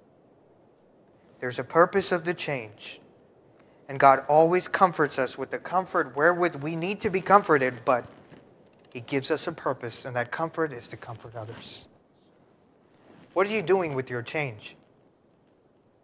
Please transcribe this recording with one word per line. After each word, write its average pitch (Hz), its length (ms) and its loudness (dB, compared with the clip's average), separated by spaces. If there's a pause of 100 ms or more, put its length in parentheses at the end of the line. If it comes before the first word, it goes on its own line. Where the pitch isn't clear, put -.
(1400)
There's 127 200 -6
a 131 40 -4
purpose 180 480 2
of 170 140 -2
the 175 80 -2
change, 120 640 -10 (880)
and 135 120 -8
God 135 280 8
always 165 400 4
comforts 160 520 0
us 127 180 -2
with 131 140 -8
the 127 60 -6
comfort 165 580 -4
wherewith 170 400 2
we 151 200 -6
need 185 260 -4
to 220 80 0
be 180 120 -2
comforted, 139 640 4
but 120 200 2 (880)
he 123 80 -8
gives 135 300 -2
us 151 160 -2
a 170 40 -6
purpose, 127 540 -6
and 127 100 -8
that 120 160 -4
comfort 160 420 -4
is 120 160 -12
to - 80 -14
comfort 117 380 -16
others. - 520 -14 (1500)
What 190 140 2
are 208 40 -4
you 220 100 0
doing 170 320 2
with 131 160 -4
your 123 120 -6
change? 123 540 -6 (1300)